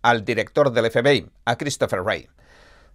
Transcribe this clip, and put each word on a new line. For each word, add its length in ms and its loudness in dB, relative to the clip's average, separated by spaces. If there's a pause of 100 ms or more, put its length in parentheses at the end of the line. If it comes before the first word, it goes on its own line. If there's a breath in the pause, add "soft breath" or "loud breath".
al 240 2
director 480 0
del 140 2
F 160 0
B 120 4
I, 120 -2 (180)
a 140 -2
Christopher 420 -4
Wray. 280 -4 (680 soft breath)